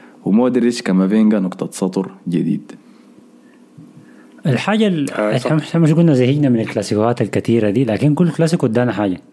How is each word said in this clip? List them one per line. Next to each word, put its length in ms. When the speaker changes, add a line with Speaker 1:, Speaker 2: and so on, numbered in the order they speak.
Speaker 1:
ومودريتش 580
كامافينجا 560
نقطة 340
سطر 380
جديد." 440
Speaker 2:
الحاجة 400
ال-، 260
Speaker 3:
آه، 240
صح. 100
Speaker 2:
احنا 100
مش، 200
مش 160
قلنا 220
زهقنا 340
من 120
الكلاسيكوهات 600
الكتيرة 480
دي، 140
لكن 300
كل 160
كلاسيكو 360
ادانا 260
حاجة 280